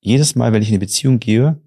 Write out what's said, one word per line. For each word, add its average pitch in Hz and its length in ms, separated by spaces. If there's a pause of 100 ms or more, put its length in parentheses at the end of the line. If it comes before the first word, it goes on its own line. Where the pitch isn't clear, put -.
jedes 135 340
Mal, 117 180
wenn 110 100
ich 107 60
in 110 60
eine 95 60
Beziehung 123 380
gehe 120 480